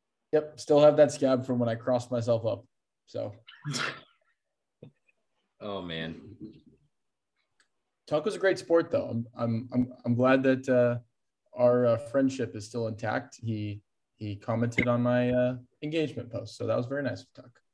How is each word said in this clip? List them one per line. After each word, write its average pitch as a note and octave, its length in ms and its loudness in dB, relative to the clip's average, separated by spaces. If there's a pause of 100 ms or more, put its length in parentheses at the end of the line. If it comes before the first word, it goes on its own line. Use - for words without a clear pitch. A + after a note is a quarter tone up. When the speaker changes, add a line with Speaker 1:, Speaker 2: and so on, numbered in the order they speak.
(320)
Speaker 1:
Yep, D3+ 280 0
still D3 200 4
have D3 180 10
that C#3+ 140 8
scab C3 340 0
from B2 120 0
when A#2+ 100 0
I A2+ 80 -2
crossed B2 340 -2
myself A#2 340 0
up. G#2+ 200 -4 (420)
So. A2 260 -8 (2250)
Speaker 2:
Oh, G2+ 220 -8
man. E2 380 -8 (1900)
Speaker 1:
Tuck D3+ 180 -2
was G3 120 -4
a - 20 -10
great F#3 200 2
sport, E3 320 2
though. - 180 -2
I'm, A2+ 180 -4 (100)
I'm, A2+ 360 -2
I'm, B2 200 0 (120)
I'm A#2+ 100 0
glad C3 300 4
that, C3 240 0
uh, B2 300 2 (600)
our, B2 280 4
uh, A2+ 100 4
friendship C3 580 -2
is G#2+ 120 -10
still A#2 200 -6
intact. A2 560 -6
He, G#2 380 -6 (360)
he G#2 200 -8
commented A#2 500 -2
on A#2+ 160 2
my, B2 280 2
uh, B2 260 0 (260)
engagement D3+ 480 -4
post, A2 260 -12
so A2 100 -8
that A2+ 100 0
was B2 100 -2
very C#3 160 -4
nice G#2 200 -6
of - 120 -20
Tuck. - 160 -20 (240)